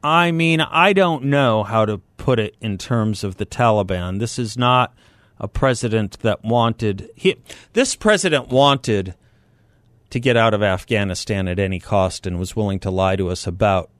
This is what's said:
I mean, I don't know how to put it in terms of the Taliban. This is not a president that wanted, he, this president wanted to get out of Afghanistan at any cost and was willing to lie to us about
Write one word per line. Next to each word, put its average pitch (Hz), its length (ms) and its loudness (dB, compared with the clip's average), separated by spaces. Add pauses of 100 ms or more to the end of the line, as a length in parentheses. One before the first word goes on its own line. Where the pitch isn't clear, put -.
I 170 280 2
mean, 165 300 2
I 175 320 2
don't 170 320 2
know 131 380 2
how 110 220 0
to 104 120 -2 (200)
put 127 200 0
it 107 240 -4
in 104 160 -4
terms 110 460 -2
of 95 140 -6
the 104 80 -6
Taliban. 95 760 0
This 113 180 -6
is 117 180 -6
not 123 380 2 (460)
a - 80 -10
president 113 720 -2
that 107 240 -2
wanted, 113 720 -2
he, 180 200 0 (380)
this 254 220 0
president 180 540 0
wanted 123 680 2 (960)
to 123 80 -4
get 120 180 2
out 113 160 4
of 101 80 0
Afghanistan 98 880 -2
at 90 100 -4
any 95 220 -2
cost 95 480 -2
and 90 100 -4
was 92 180 -6
willing 98 240 -2
to 95 120 -4
lie 95 240 0
to 95 140 -2
us - 180 -6
about 95 420 0 (100)